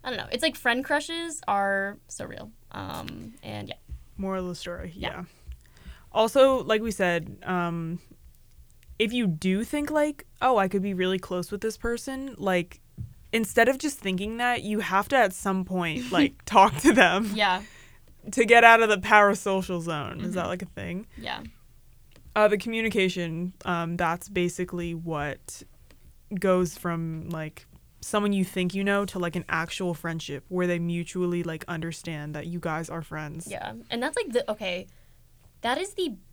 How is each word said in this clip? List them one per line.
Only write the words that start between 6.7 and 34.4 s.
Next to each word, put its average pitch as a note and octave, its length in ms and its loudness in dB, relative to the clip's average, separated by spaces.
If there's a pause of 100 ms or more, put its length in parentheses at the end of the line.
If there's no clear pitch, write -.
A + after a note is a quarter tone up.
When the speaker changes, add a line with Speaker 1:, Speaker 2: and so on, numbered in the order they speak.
Speaker 2:
we A3+ 100 -2
said, E3+ 520 -2
um, E3+ 560 -4 (1000)
if A3 120 0
you A#3+ 160 0
do F#3 380 0
think, D4 260 -4
like, D4+ 340 0 (160)
"Oh, B3+ 160 4
I F#3+ 120 2
could G3 120 0
be G3 120 -2
really F#3 260 0
close F3+ 320 -6
with G3+ 100 -6
this A3 160 -4
person," C4 600 -6
like, F3+ 420 -2 (540)
instead A3+ 360 4
of C4+ 80 2
just C#4+ 220 -4
thinking G3 380 -4
that, B3 260 0
you G#3+ 160 -2
have F#3+ 300 2
to C#4 80 2
at G3+ 160 6
some F#3+ 320 -2
point, F3 460 -2
Speaker 1:
<laughs> - 0 -
Speaker 2:
like, E3+ 340 2
talk G3 320 8
to C4+ 160 6
them G3 400 6
Speaker 1:
Yeah. G3+ 280 2 (680)
Speaker 2:
to A#3 140 2
get A#3 180 10
out A3+ 180 12
of A3 80 4
the G#3 80 4
parasocial F#3+ 840 4
zone. D#3 400 -6
Is - 120 -4
that, F3+ 80 -2
Speaker 1:
Mm-hmm. - 80 -4
Speaker 2:
like, F#3 120 -4
a F#3+ 60 -6
thing? F#3 400 -10 (100)
Speaker 1:
Yeah. - 260 -8 (920)
Speaker 2:
Uh, G#3+ 120 6
the G#3 100 4
communication, F#3 960 -2 (120)
um, E3+ 320 -2
that's F3 320 -2
basically F3 680 -2
what D#3+ 680 -8 (760)
goes F#3 380 2
from, E3 520 -6
like, D#3 380 -10 (340)
someone G#3 320 0
you F#3+ 120 2
think F3+ 280 -2
you G3 100 -2
know G3+ 220 2
to, F#3 140 -8
like, F3 160 -2
an F3 140 -4
actual E3+ 440 -2
friendship D#3+ 560 -6
where F3+ 180 0
they F3 120 0
mutually, E3+ 640 -2
like, D#3+ 240 -6
understand D#3+ 680 -8
that D3+ 120 -8
you F3 120 -6
guys D#3+ 300 -4
are E3 120 -6
friends. D#3 480 -10
Speaker 1:
Yeah. G#3 240 -8 (160)
And A#3 120 -4
that's, D#4 140 -4
like, G#4 180 -4
the, B3 180 0